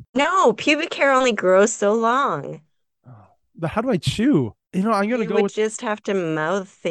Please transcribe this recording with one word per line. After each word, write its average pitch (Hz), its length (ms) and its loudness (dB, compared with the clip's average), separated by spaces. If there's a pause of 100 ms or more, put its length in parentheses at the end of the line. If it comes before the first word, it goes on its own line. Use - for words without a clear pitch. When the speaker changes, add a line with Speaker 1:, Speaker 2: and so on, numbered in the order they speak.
(160)
Speaker 1:
No, 277 380 2
pubic - 420 -2
hair 277 160 2
only 262 200 4
grows 190 400 4
so 208 220 0
long. 226 680 -2 (460)
Speaker 2:
Oh, 127 40 -20 (440)
but 160 160 -6
how 214 100 -4
do 254 80 -4
I 220 80 0
chew? 196 580 0 (180)
You 185 100 -2
know, 226 80 0
I'm 202 180 -2
gonna 233 140 -2
Speaker 1:
You - 20 -4
Speaker 2:
go 196 100 -2
Speaker 1:
would 208 60 4
Speaker 2:
with 202 60 2
Speaker 1:
just 214 340 -4
have 214 220 -6
to 208 100 -4
mouth 165 480 -2 (300)